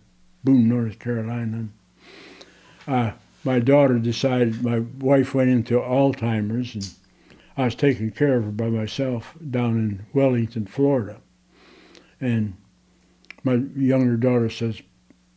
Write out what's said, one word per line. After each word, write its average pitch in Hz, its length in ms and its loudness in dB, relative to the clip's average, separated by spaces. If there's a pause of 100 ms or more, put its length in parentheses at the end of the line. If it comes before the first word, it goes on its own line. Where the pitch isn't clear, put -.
(440)
Boone, 127 240 4
North 117 320 -2
Carolina. 113 680 -6 (1200)
Uh, 120 240 -2 (320)
my 127 160 0
daughter 131 400 4
decided, 120 640 0
my 117 160 0 (200)
wife 135 340 2
went 131 160 2
into 120 260 2
Alzheimer's, 120 1000 0
and 98 140 -8 (680)
I 131 80 0
was 113 100 -2
taking 110 360 0
care 139 260 0
of 110 80 -2
her 104 60 -6
by 113 180 -4
myself 113 680 -6 (140)
down 120 280 0
in 104 360 -4
Wellington, 117 520 0
Florida. 131 540 -2 (1000)
And 110 360 -2 (880)
my 127 120 2 (200)
younger 131 400 2
daughter 117 340 2
says, 113 320 -6 (560)